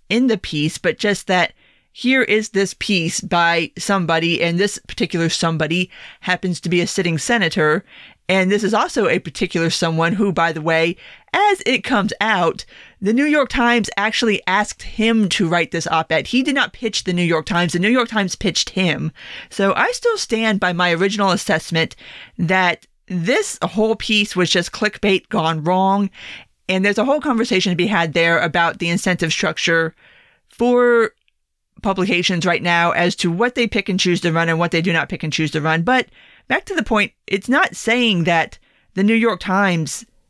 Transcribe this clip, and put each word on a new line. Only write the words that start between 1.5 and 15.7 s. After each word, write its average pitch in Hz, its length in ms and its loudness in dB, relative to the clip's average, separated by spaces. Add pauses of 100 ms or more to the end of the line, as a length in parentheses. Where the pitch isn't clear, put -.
here 262 300 2
is 214 280 0
this 190 280 -2
piece 180 420 -2
by 170 560 0
somebody, 170 680 0
and 170 160 0
this 208 200 -2 (100)
particular 170 400 -2
somebody 165 600 -2 (300)
happens 180 400 -4
to - 80 -6
be 175 120 2
a 165 60 0
sitting 170 320 -2
senator. 202 680 0 (440)
And 185 200 2
this 208 140 2
is 190 100 0
also 226 360 0
a 170 100 2
particular 165 520 -2
someone 165 420 0
who, 202 200 2
by 165 200 0
the 156 100 -8
way, 165 340 2 (360)
as 392 340 2
it 254 160 0
comes 220 380 0
out, 190 440 0 (360)
the 196 120 0
New 262 120 2
York 294 240 2
Times 240 480 2
actually 214 500 0
asked 202 360 -2
him 220 480 2
to 175 180 0
write 170 240 0